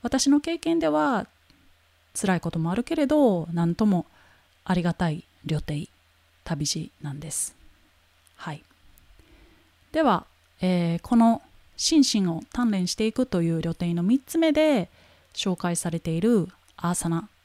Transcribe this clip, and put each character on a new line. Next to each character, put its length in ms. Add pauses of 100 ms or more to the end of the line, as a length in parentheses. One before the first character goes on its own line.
私 260
の 140
経 160
験 220
で 100
は 380 (840)
辛 220
い 60
こ 100
と 80
も 120
あ 40
る 80
け 140
れ 100
ど、 460
何 200
と 120
も 200 (600)
あ 80
り 100
が 100
た 180
い 120 (220)
旅 140
程、 280 (560)
旅 220
路 260 (100)
な 120
ん 80
で 100
す。 240 (800)
は 160
い。 120 (1300)
で 80
は、 240 (340)
え 380
ー、 40
こ 140
の 260 (360)
心 220
身 280
を 140 (100)
鍛 180
錬 180
し 80
て 120
い 60
く 140
と 140
い 100
う 100
旅 100
程 220
の 100
三 160
つ 180
目 140
で 380 (440)
紹 220
介 220
さ 120
れ 120
て 100
い 80
る 300 (260)
ア 160
ー 40
サ 120
ナ 220 (140)